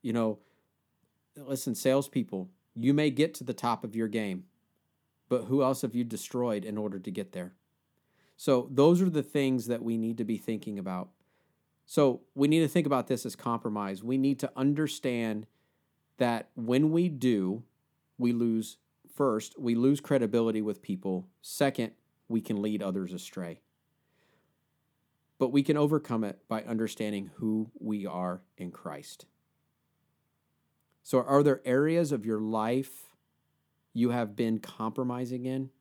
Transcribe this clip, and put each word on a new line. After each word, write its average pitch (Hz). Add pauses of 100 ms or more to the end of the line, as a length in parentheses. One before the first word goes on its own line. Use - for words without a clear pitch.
You 120
know, 110 (960)
listen, 135
salespeople, 131 (240)
you 123
may 151
get 143
to -
the 120
top 117
of 104
your 113
game, 101 (840)
but 123
who 135
else 131
have 117
you 120
destroyed 117
in 104
order 104
to 92
get 95
there? 90 (800)
So 127
those 151
are 190
the 151
things 131
that 117
we 113
need 113
to 117
be 107
thinking 107
about. 92 (760)
So 139 (120)
we 139
need 156
to 156
think 160
about 143
this 127
as 113
compromise. 104
We 127
need 135
to 135
understand 127 (720)
that 117
when 127
we 170
do, 120 (560)
we 120
lose, 113 (360)
first, 113
we 120
lose 135
credibility 113
with 104
people. 92 (120)
Second, 135 (360)
we 113
can 107
lead 104
others 95
astray. 87 (1800)
But 123
we 143
can 147
overcome 147
it 101
by 107
understanding 107
who 110
we 104
are 90 (140)
in 87
Christ. - (1800)
So 127
are 139
there 143
areas 147
of 113
your 110
life 110 (760)
you 117
have 117
been 113
compromising 123
in? 131 (100)